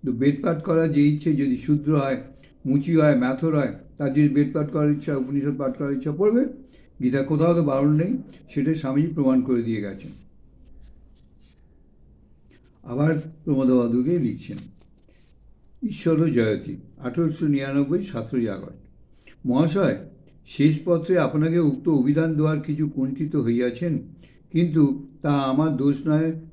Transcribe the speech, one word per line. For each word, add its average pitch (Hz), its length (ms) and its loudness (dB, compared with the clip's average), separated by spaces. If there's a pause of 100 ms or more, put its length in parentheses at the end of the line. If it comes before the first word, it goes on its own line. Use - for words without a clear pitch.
তো 127 60 -2
বেদপাঠ 143 520 0
করা 165 240 2
যে 147 200 4
ইচ্ছে, 151 260 0
যদি 135 240 0
শূদ্র 147 420 0
হয়, 139 220 -2 (440)
মুচি 143 300 0
হয়, 151 200 6
ম্যাথর 131 400 0
হয়, 139 180 0 (240)
তার 139 160 -2
যদি 147 160 4
বেদপাঠ 147 420 0
করার 147 200 2
ইচ্ছা, 143 260 -2
উপনিষদ 135 400 -2
পাঠ 131 200 -4
করার 143 160 -4
ইচ্ছা 135 180 -4
পড়বে, 214 340 2 (580)
গীতা 131 200 2
কোথাও 156 300 2
তো 170 100 2
বারণ 143 300 2
নেই, 180 240 0 (320)
সেটা 147 240 0
স্বামীজি 143 340 0
প্রমাণ 131 340 2
করে 120 220 0
দিয়ে 113 180 -4
গেছেন। 101 300 -12 (2750)
আবার 147 320 0 (280)
প্রমোদ 135 280 2
বাবুকে 127 480 2
লিখছেন, 107 380 -6 (1300)
ঈশ্বর 165 460 0
জয়তী, 110 460 0 (220)
আঠারোশো 156 500 -2
নিরানব্বই, 139 560 0
সাতই 117 460 -4
আগস্ট। - 1000 -14
মহাশয়, 156 500 2 (500)
শেষ 156 380 2
পত্রে 175 340 2
আপনাকে 156 400 0
উক্ত 147 300 0
অভিধান 151 460 2
দেওয়ার 156 240 0
কিছু 151 300 -4
কুণ্ঠিত 139 460 -4
হইয়াছেন, 123 640 -2 (520)
কিন্তু 156 560 2 (140)
তা 147 100 0
আমার 139 460 0
দোষ 139 300 0
নয়, 156 240 2 (220)